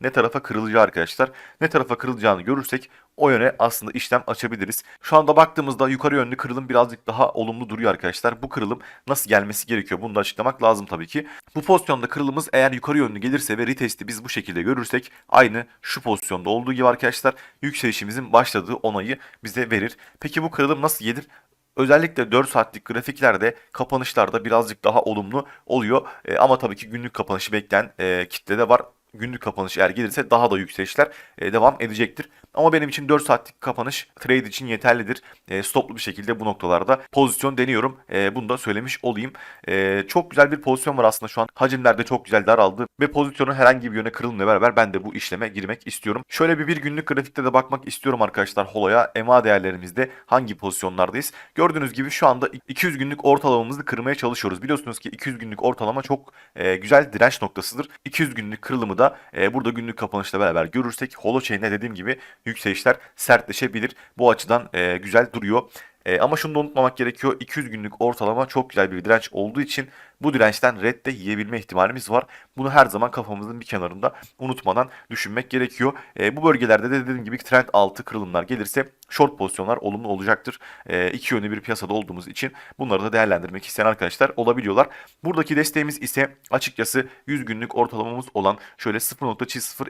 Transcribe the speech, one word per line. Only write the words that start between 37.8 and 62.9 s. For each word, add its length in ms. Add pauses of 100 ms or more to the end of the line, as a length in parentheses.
E, 220
bunu 140
da 80
söylemiş 460
olayım. 280 (360)
E, 400
çok 240
güzel 200
bir 100
pozisyon 360
var 60
aslında 240
şu 140
an. 140
Hacimler 420
de 60
çok 220
güzel 200
daraldı 420 (120)
ve 80
pozisyonun 460
herhangi 380
bir 60
yöne 140
kırılımla 360
beraber 280
ben 180
de 100
bu 120
işleme 320
girmek 400
istiyorum. 420
Şöyle 300
bir, 80
bir 100
günlük 300
grafikte 360
de 100
bakmak 340
istiyorum 340
arkadaşlar 460
Holo'ya. 480
E 80
M 80
A 120
değerlerimizde 640 (160)
hangi 320
pozisyonlardayız? 760 (220)
Gördüğünüz 380
gibi 160
şu 180
anda 220 (180)
iki 180
yüz 120
günlük 280
ortalamamızı 600
kırmaya 300
çalışıyoruz. 480
Biliyorsunuz 360
ki 100
iki 200
yüz 100
günlük 240
ortalama 380
çok, 320 (220)
e, 200
güzel 380
direnç 280
noktasıdır. 480 (160)
İki 180
yüz 120
günlük 260
kırılımı 360
da, 200 (200)
e, 160
burada 160
günlük 280
kapanışla 420
beraber 260
görürsek 520
Holochain'de 540
dediğim 240
gibi 240 (260)
yükselişler 500 (200)